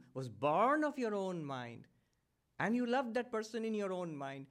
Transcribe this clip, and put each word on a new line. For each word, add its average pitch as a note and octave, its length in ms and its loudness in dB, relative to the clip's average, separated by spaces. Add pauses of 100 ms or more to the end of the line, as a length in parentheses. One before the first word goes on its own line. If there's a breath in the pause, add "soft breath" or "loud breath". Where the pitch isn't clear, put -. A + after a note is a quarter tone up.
(140)
was C3 140 -4
born F3+ 560 4
of D4 160 -2
your A3 160 0
own F#3 260 -2
mind, B2 460 -8 (720)
and G3 160 2
you B3 100 2
loved A#3+ 280 2
that A#3+ 180 -2
person A3 320 -2
in A3+ 100 0
your G3+ 200 0
own F3+ 200 -2
mind, C#3 380 -8